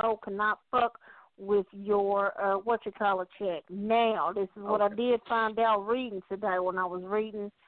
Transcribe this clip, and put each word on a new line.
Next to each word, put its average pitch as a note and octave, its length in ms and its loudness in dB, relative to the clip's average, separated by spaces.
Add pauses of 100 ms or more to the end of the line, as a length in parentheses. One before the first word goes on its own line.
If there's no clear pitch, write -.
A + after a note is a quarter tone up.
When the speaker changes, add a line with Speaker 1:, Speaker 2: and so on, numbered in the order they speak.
Speaker 1:
owe, A3+ 140 2
cannot G#3 460 -2 (100)
fuck A#3+ 260 2 (400)
with G3 360 2
your, G3+ 580 2 (100)
uh, G3 180 2
what A3 260 -2
you G3+ 80 -8
call G3+ 260 0
a F#3 60 -4 (120)
check. F3+ 320 -4
Now, G#3 640 2
this G3 240 -2
is G#3 80 -14
what G3+ 160 0
Speaker 2:
Okay. G#3 140 2
Speaker 1:
I - 20 -12
did A#3+ 320 2
find A3 320 0
out G#3+ 260 2
reading A3+ 440 -2
today G3 300 -2
when F3+ 180 0
I F#3 80 0
was F3+ 180 -4
reading. G#3 480 -4 (160)